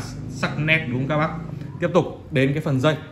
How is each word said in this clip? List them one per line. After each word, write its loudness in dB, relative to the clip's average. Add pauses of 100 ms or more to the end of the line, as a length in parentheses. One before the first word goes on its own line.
(300)
sắc -4
nét 2
đúng -2
không -2
các 2
bác? 2 (500)
Tiếp 2
tục 6 (260)
đến 4
cái -2
phần 0
dây. 4 (140)